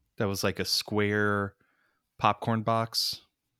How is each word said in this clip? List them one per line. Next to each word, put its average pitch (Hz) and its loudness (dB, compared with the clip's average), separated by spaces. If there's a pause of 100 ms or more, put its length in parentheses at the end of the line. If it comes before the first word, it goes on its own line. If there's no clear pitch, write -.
(180)
that 107 0
was, 98 -2
like, 98 0
a 95 -2
square 104 0 (640)
popcorn 110 2
box. 113 -2 (380)